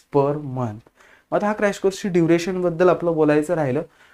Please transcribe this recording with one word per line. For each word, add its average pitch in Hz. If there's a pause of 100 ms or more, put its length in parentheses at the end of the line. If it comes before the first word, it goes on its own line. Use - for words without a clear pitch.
(160)
per 143
month. 127 (400)
मग 156
आता 202
हा 208
क्रॅश 208
कोर्सची 190
ड्युरेशनबद्दल 175
आपलं 170
बोलायचं 151
राहिलं. 147 (320)